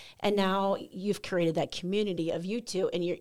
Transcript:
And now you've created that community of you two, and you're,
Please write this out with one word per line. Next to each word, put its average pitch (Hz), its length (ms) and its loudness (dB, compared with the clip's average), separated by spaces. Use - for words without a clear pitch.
And 208 160 2
now 196 440 2
you've 196 440 -4
created 170 320 2
that 160 160 0
community 185 580 -2
of 170 160 -2
you 220 160 -2
two, 185 320 0
and 175 100 0
you're, 175 180 0